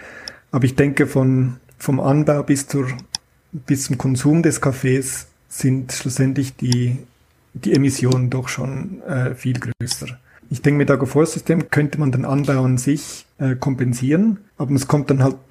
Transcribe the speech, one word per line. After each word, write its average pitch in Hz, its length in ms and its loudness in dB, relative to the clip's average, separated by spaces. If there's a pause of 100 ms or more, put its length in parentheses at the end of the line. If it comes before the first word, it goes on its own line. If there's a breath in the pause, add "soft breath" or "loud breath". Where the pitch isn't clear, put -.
(500 loud breath)
Aber 131 140 2
ich 127 100 0
denke, 143 320 4
von, 131 520 2 (200)
vom 131 220 -2
Anbau 147 420 2
bis 139 240 0
zur, 139 220 -2 (640)
bis 135 320 -2
zum 131 140 -2
Konsum 143 440 2
des 156 180 0
Kaffees 131 680 -2 (200)
sind 131 440 -2
schlussendlich 135 640 -2
die 123 420 0 (560)
die 196 180 -2
Emissionen 131 580 2
doch 127 180 -4
schon, 139 540 -8
äh, 127 320 -4
viel 123 240 -4
größer. 123 600 -8 (320 soft breath)
Ich 131 120 -4
denke, 143 160 2
mit 139 120 2
Agroforstsystem 151 800 0
könnte 147 300 0
man 143 100 2
den 127 140 0
Anbau 135 400 0
an 127 120 4
sich, - 500 -4 (120)
äh, 131 160 0
kompensieren, 135 840 0 (200)
aber 139 160 -2
es 127 140 0
kommt 147 220 2
dann 135 120 4
halt 131 140 2 (140)